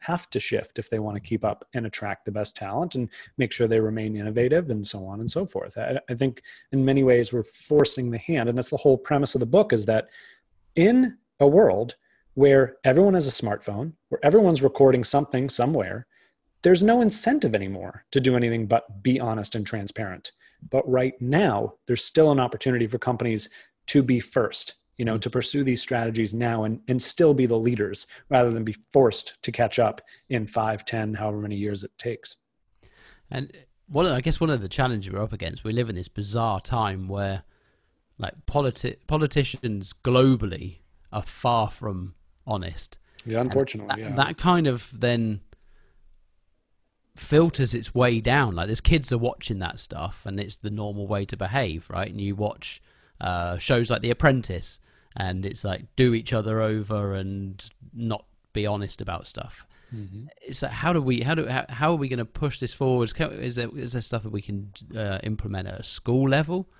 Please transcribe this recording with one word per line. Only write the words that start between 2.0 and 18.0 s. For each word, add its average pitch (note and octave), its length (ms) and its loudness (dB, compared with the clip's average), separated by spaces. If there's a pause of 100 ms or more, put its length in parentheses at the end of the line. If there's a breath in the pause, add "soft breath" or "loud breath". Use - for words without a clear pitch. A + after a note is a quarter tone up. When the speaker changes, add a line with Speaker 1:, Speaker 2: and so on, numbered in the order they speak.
Speaker 1:
the A2 140 -6
best G#2 180 -6
talent A2 380 -6
and B2 140 -4 (300 loud breath)
make A#2+ 140 0
sure A#2+ 140 0
they A2+ 140 2
remain A2 360 -4
innovative B2 540 0
and G#2 160 -4
so G2 200 -10
on G2+ 140 -10
and A#2 100 -6
so F#3 160 -4
forth. - 320 -10
I, C3 200 -4 (100)
I B2 60 -4
think B2+ 280 -2 (300 loud breath)
in C3+ 120 2
many C3+ 180 4
ways B2 300 4
we're A#2+ 120 -2
forcing C#3 680 2
the A#2 80 -4
hand, B2+ 300 -2
and A#2+ 80 0
that's B2+ 140 -4
the C3+ 60 -4
whole C3+ 220 6
premise C#3 360 0
of C3 60 2
the A#2 60 0
book, G3 260 4
is G#2+ 140 0
that A2 220 0 (680 loud breath)
in A#3 400 6 (240)
a C#3+ 60 8
world B2 500 4 (380)
where C3+ 500 6
everyone F#3 300 6
has D3+ 140 2
a - 140 -4
smartphone, G#2+ 500 -4 (160)
where - 160 -4
everyone's E3+ 380 6
recording C3 420 6
something C#3 440 0
somewhere, A#2+ 580 -2 (560)
there's F3+ 200 8
no A#3 180 6
incentive A3 540 0
anymore F#2+ 560 -6